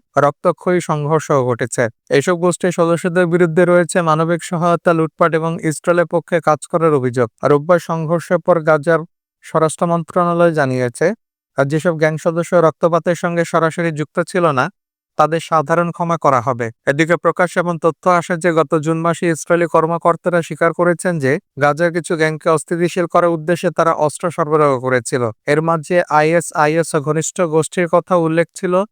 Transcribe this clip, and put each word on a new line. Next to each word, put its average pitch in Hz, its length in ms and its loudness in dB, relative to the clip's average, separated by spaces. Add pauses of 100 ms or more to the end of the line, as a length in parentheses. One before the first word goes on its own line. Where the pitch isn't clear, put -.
(160)
রক্তক্ষয়ী 165 640 0
সংঘর্ষ 151 500 -2
ঘটেছে। 123 560 0 (220)
এইসব 139 240 2
গোষ্ঠীর 175 380 -2
সদস্যদের 170 540 0
বিরুদ্ধে 170 380 2
রয়েছে 175 380 2
মানবিক 165 420 0
সহায়তা, 175 480 0
লুটপাট 160 420 0
এবং 165 300 -4
ইসরায়েলের 170 420 0
পক্ষে 170 340 -2
কাজ 151 260 0
করার 160 280 0
অভিযোগ। 123 360 -2 (120)
আর 135 80 2
রোববার 151 280 4
সংঘর্ষের 165 600 -2
পর 170 220 0
গাজার 156 400 2 (420)
স্বরাষ্ট্র 160 440 -2
মন্ত্রণালয় 170 640 0
জানিয়েছে, 131 640 -2 (420)
আর 139 80 2
যেসব 156 320 -2
গ্যাং 156 220 0
সদস্য 170 360 -2
রক্তপাতের 165 600 2
সঙ্গে 170 300 -2
সরাসরি 165 460 0
যুক্ত 151 380 -6
ছিল 175 220 0
না, 139 200 0 (460)
তাদের 156 240 2
সাধারণ 165 500 0
ক্ষমা 170 260 -4
করা 135 240 2
হবে। 117 300 -4 (160)
এদিকে 156 300 2
প্রকাশ 170 420 -2
এবং 175 240 -2
তথ্য 170 280 0
আসে 175 260 0
যে, 165 160 0
গত 160 220 0
জুন 160 260 -2
মাসে 170 300 -2
ইসরায়েলি 170 360 0
কর্মকর্তারা 170 760 0
স্বীকার 165 300 -2
করেছেন 175 460 0
যে 139 200 0 (240)
গাজার 147 300 0
কিছু 170 240 -2
গ্যাংকে 156 340 0
অস্থিতিশীল 170 560 -2
করার 175 240 2
উদ্দেশ্যে 165 400 -2
তারা 165 220 0
অস্ত্র 151 380 -2
সরবরাহ 147 500 2
করেছিল। 127 500 -2 (160)
এর 147 160 2
মাঝে 165 480 0
আইএসআইএস 156 840 0
ঘনিষ্ঠ 151 440 -2
গোষ্ঠীর 160 480 0
কথা 175 280 0
উল্লেখ 165 380 0
ছিল, 185 380 -2